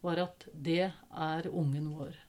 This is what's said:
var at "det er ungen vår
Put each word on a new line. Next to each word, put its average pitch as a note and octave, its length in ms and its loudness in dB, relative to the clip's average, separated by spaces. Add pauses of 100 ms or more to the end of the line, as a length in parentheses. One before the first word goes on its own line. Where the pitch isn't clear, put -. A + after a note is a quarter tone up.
var E3+ 160 2
at F3+ 360 -2
"det E3 260 2 (320)
er D#3+ 400 -2
ungen D3+ 420 2
vår D#3 220 -6 (140)